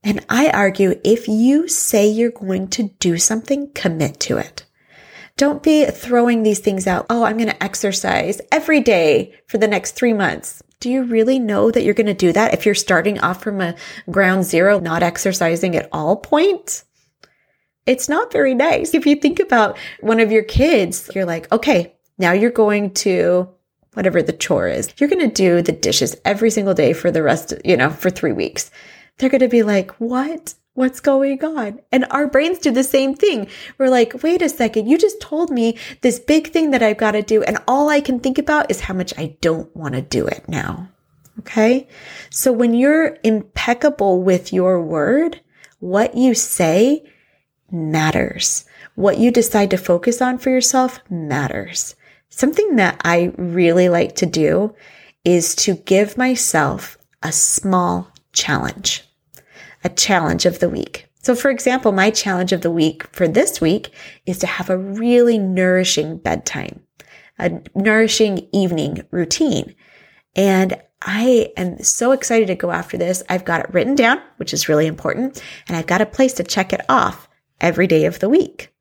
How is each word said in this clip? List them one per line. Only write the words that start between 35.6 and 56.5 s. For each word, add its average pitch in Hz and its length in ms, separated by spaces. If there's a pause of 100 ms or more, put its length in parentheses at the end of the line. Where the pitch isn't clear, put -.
this 247 180
big 302 320
thing 320 220
that 254 100
I've 214 140
gotta 214 260
do, 214 220
and 214 140 (100)
all 285 200
I 294 120
can 262 180
think 262 200
about 302 340
is - 80
how - 140
much 185 220
I 160 240
don't 165 360
wanna 135 260
do - 240
it - 220
now." - 400 (500)
Okay? 233 480 (440)
So - 200
when 233 240
you're 294 480
impeccable 220 1000
with 185 320
your 185 300
word, 185 560 (400)
what 185 380
you 247 180
say 208 680 (680)
matters. 156 920 (320)
What 190 220
you 233 120
decide 220 400
to 190 60
focus 185 440
on 254 180
for 262 120
yourself 254 480 (100)
matters. 147 840 (360)
Something 330 460
that 190 280
I 175 320
really 175 520
like 170 280
to 185 100
do 175 480 (500)
is 175 300
to - 200
give 202 440
myself 240 800 (240)